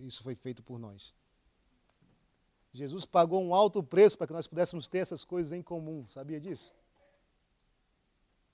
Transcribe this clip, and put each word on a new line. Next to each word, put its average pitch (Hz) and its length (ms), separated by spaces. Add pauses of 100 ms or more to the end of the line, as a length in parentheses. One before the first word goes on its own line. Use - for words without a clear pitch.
isso 123 180
foi 127 120
feito 117 280
por 120 160
nós. 104 360 (1600)
Jesus 143 360
pagou 175 360
um 175 120
alto 202 280
preço 190 360
para 165 80
que 151 80
nós 165 120
pudéssemos 165 420
ter 185 100
essas 160 260
coisas 175 280
em 175 100
comum, 160 440
sabia 143 320
disso? 156 360 (1800)